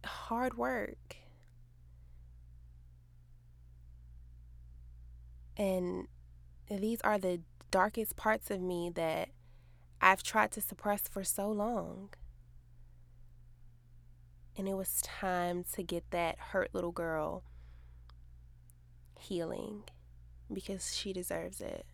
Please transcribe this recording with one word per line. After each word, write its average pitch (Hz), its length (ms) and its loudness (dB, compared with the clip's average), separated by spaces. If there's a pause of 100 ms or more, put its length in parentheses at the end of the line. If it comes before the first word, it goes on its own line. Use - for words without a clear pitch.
Hard 247 520 2
work. 240 600 0 (4000)
And 185 520 2 (600)
these 214 340 2
are 208 160 8
the 180 240 4 (280)
darkest 214 460 6
parts 220 340 4
of 196 100 2
me 175 340 2
that 165 360 2 (760)
I've 190 200 12
tried 214 280 6
to 214 80 -4
suppress - 460 0
for 196 160 -4
so 202 280 2
long. 202 600 0 (2500)
And 196 120 0
it 190 80 2
was 190 240 0
time 180 640 2 (100)
to 190 80 -2
get 170 280 0
that 170 280 4
hurt - 360 2
little 180 160 2
girl 165 540 0 (1700)
healing 202 680 -4 (680)
because 190 420 -4
she 196 180 -2
deserves 180 480 -2
it. - 340 -4